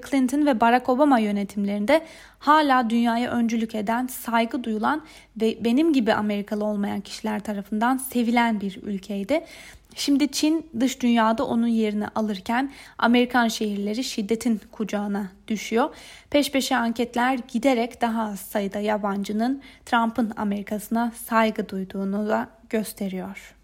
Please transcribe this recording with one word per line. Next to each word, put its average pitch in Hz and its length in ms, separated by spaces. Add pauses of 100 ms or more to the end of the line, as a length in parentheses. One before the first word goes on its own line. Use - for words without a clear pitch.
Clinton 277 360
ve 254 160
Barack 240 280
Obama 262 300
yönetimlerinde 208 840 (340)
hala 277 500
dünyaya 233 420
öncülük 226 440
eden, 226 320
saygı 233 560
duyulan 233 380 (400)
ve 226 240
benim 294 280
gibi 220 200
Amerikalı 208 520
olmayan 208 360
kişiler 214 380
tarafından 214 580
sevilen 233 640
bir 196 220
ülkeydi. 202 640 (500)
Şimdi 285 360
Çin 311 340 (140)
dış 247 220
dünyada 233 460
onun 233 200
yerini 208 400
alırken 220 640 (260)
Amerikan 240 500
şehirleri 214 560
şiddetin 226 580 (100)
kucağına 202 560 (200)
düşüyor. 226 480 (340)
Peş 285 220
peşe 262 260
anketler 240 720
giderek 240 540
daha 226 220
az 208 160
sayıda 208 400
yabancının 208 840 (240)
Trump'ın 226 520
Amerika'sına 214 800
saygı 220 540
duyduğunu 196 600
da 220 180 (220)
gösteriyor. 196 840 (100)